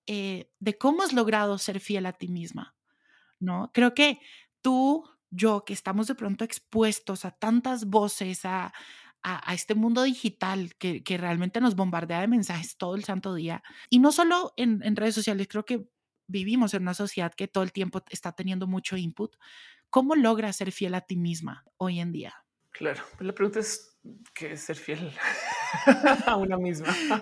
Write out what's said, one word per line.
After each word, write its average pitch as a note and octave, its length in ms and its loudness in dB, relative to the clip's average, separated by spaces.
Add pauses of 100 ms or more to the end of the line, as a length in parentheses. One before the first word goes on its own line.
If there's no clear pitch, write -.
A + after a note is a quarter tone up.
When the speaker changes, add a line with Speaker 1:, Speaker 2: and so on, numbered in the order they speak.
Speaker 1:
eh, G3 520 -6
de G#3 180 -2
cómo D#4 260 4
has E4 100 0
logrado G#3+ 440 2
ser G3 220 -4
fiel F#3+ 260 -4
a F#3 80 -4
ti - 140 -10
misma, F3 480 -8 (640)
¿no? F#3 340 -2
Creo A#3+ 220 6
que C#4+ 240 4 (420)
tú, C4+ 440 2 (260)
yo, G3+ 340 2
que G3+ 80 -8
estamos G3 340 -2
de C4+ 80 -4
pronto G3+ 300 -4
expuestos A3 800 -2
a F#3 60 -8
tantas A#3 540 0
voces, G3+ 600 0
a, F#3 280 -4 (500)
a, F#3 280 -6
a - 40 0
este G#3 200 -2
mundo A#3 280 4
digital G3 720 -2
que, F3 260 -4
que F#3 140 -2
realmente F3+ 440 -2
nos A#3+ 140 4
bombardea F3 460 0
de G3+ 60 0
mensajes F#3+ 500 0
todo F3+ 180 -4
el G3+ 100 -4
santo F#3+ 300 -4
día. E3 280 -6 (260)
Y B3 100 10
no C#4 120 10
solo F4 460 4
en, A3+ 260 0
en G#3 140 2
redes G#3+ 180 0
sociales, G3+ 340 0
creo G#3 160 -4
que A#3 240 -4 (380)
vivimos G3+ 480 2
en F#3 80 0
una F3+ 120 -2
sociedad F#3+ 400 -4
que G3 140 -4
todo F#3+ 140 0
el F3+ 100 -4
tiempo F#3+ 360 -4
está F#3 240 -10
teniendo F#3 340 -4
mucho F#3 300 -4
input. F#3 380 -6 (540)
¿Cómo C4+ 260 4
logras A3 420 4
ser F#3+ 160 -4
fiel F3+ 220 -4
a F3+ 60 -4
ti F3+ 160 -6
misma E3+ 480 -4 (120)
hoy F3+ 240 -4
en E3+ 120 -4
día? - 200 -10 (380)
Speaker 2:
Claro, D3 300 -6 (160)
pues F#3 80 -10
la F#3+ 80 -4
pregunta G3+ 260 0
es, - 400 -8 (360)
¿qué D3+ 160 -10
es D3+ 100 -14
ser D#3+ 140 -8
fiel D3+ 360 -8 (520)
<laughs> A5+ 640 4
a A3+ 100 2
una F#3+ 200 0
misma? F3 380 -2 (260)